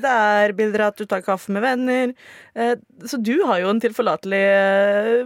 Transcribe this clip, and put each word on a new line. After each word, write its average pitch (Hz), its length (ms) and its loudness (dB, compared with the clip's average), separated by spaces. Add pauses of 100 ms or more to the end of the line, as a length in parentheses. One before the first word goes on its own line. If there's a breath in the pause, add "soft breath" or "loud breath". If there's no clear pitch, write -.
Det 269 80 0
er 208 420 2
bilder 214 320 0
av 208 60 0
at 202 100 -12
du 208 60 -8
tar 185 180 -6
kaffe 196 300 -4
med 202 80 -2
venner. 254 500 -2 (380 loud breath)
Eh, 233 240 -2 (320)
så 277 100 -6
du 226 160 -2 (140)
har 185 160 0
jo 190 80 0
en 226 100 -2
tilforlatelig, 196 640 -2
eh, 202 800 2